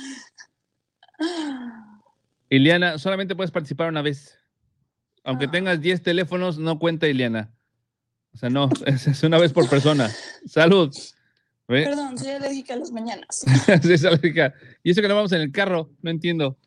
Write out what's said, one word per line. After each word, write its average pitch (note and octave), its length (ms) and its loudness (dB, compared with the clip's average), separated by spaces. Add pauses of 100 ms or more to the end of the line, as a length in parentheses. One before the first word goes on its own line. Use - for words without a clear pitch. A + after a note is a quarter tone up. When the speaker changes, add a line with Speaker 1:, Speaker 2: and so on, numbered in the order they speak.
(1200)
Speaker 1:
<gasps> C#4 680 -8 (680)
Speaker 2:
Ileana, D#3+ 480 2
solamente F#3+ 360 -4
puedes F3 160 -4
participar E3 380 -4
una D#3 140 -4
vez. C#3+ 360 -8 (840)
Aunque C3 220 -4
Speaker 1:
Ah. C#3+ 40 -4
Speaker 2:
tengas F3 300 -2
diez F3 220 0
teléfonos, F3+ 560 -2
no D#3+ 200 -2
cuenta, E3 300 0
Ileana. A#2 420 -2 (840)
O - 40 -20
sea, B2 120 -4
no, C#3 180 2
<laughs> - 180 -2
es, C#3 200 0
es C#3 160 0
una D#3+ 160 6
vez E3+ 140 4
por D#3+ 160 4
persona. C#3 420 2 (360)
¡Salud! E3 480 4 (720)
¿Ve? C3 180 2
Speaker 1:
Perdón, C#4+ 340 -4
soy C4+ 120 -8
alérgica C#4 440 -8
a - 20 -6
las B3 160 -10
mañanas. A3+ 540 -10
Speaker 2:
<laughs> C3+ 360 4
Sí, E3+ 100 4
es D#3+ 120 4
alérgica. D#3+ 500 2 (280)
Y E3 80 0
eso F3+ 120 2
que G3+ 60 2
no G3+ 80 2
vamos G3+ 160 0
en E3 80 0
el D3+ 120 -4
carro, F3+ 380 -2 (120)
no E3 80 -6
entiendo. D#3+ 560 -4